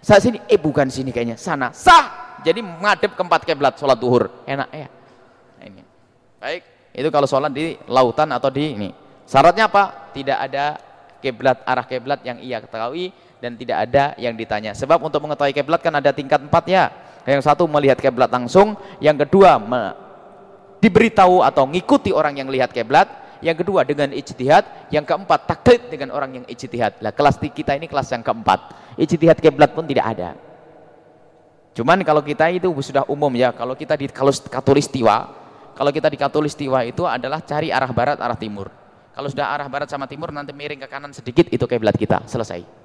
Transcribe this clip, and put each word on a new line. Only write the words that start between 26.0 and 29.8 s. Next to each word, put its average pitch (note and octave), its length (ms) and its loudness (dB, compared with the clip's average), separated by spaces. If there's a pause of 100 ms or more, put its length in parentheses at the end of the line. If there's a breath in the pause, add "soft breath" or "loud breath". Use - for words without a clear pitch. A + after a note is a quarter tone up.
orang C3 280 -6
yang - 80 -18
ijtihad. A#2+ 520 -4
Lah, G#2+ 120 -6
kelas C#3+ 240 4
di - 160 -8
kita C#3+ 240 -4
ini E3 80 -10
kelas C#3 240 -4
yang A#2 160 -6
keempat. A2 340 0 (380 loud breath)
Ijtihad D#3+ 400 4
kiblat C#3+ 400 4
pun E3 80 -6